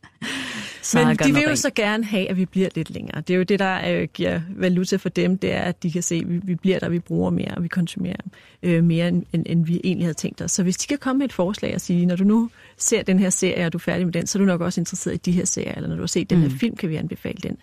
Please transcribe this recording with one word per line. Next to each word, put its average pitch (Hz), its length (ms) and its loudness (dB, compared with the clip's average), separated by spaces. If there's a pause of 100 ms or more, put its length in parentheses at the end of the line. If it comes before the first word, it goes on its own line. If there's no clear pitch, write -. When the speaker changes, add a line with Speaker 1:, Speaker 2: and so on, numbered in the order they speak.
(840)
Speaker 1:
Så - 160 2
Speaker 2:
Men - 60 6
Speaker 1:
har - 60 4
jeg - 80 2
Speaker 2:
de - 60 2
Speaker 1:
godt 277 100 6
Speaker 2:
vil 294 80 4
jo 302 60 4
Speaker 1:
nok 302 80 0
Speaker 2:
så 285 180 0
gerne 214 300 0
have, 208 260 -2
at 190 60 -2
vi 185 100 2
bliver 190 280 0
lidt 160 160 -4
længere. - 300 -8
Det 180 140 -2
er 185 40 4
jo 185 40 4
det, 190 160 2
der, 185 320 0
øh, 175 240 0
giver 175 260 -2 (160)
valuta 185 400 0
for 190 120 -2
dem, 180 300 0
det 190 140 -2
er, - 80 -2
at - 220 -4
de 175 100 -2
kan 175 100 -2
se, - 120 -2
at 165 160 -2
vi, 175 140 -2
vi 185 100 -2
bliver 180 240 2
der, 170 100 -2
vi 170 100 0
bruger 175 320 -2
mere, - 260 -2
og 175 60 -2
vi 170 60 -4
konsumerer, 180 480 -2 (460)
øh, 170 220 4
mere, 170 240 4
end, 175 240 0
end, 165 140 0
end 165 200 2
vi 170 180 0
egentlig 180 220 0
havde 156 80 -2
tænkt - 280 -8
os. 170 100 -4
Så 196 100 2
hvis 180 140 2
de - 100 -6
kan 285 120 -2
komme 262 200 -2
med 285 80 2
et 240 60 -6
forslag - 420 -2
og 185 60 -4
sige, 175 260 2
"Når 180 100 2
du 190 80 2
nu 226 260 4 (260)
ser - 260 0
den 185 160 4
her 190 120 4
serie, 180 360 0
og 160 60 -2
du 175 60 -2
er - 20 -12
færdig 175 260 0
med 165 60 -2
den, 170 140 -2
så - 120 -2
er - 20 4
du 196 60 4
nok 175 140 2
også 175 200 -2
interesseret 175 340 -4
i 175 100 -4
de 180 80 2
her 175 120 2
serier, - 300 -2
eller - 140 -8
når 160 80 -4
du 175 60 -4
har 180 40 -4
set 175 240 0
den 180 100 6
her 151 80 6
Speaker 1:
Mm. 135 100 -2
Speaker 2:
film, 226 180 0
kan 180 120 -4
vi 156 80 -2
anbefale - 460 -6
den." - 200 -6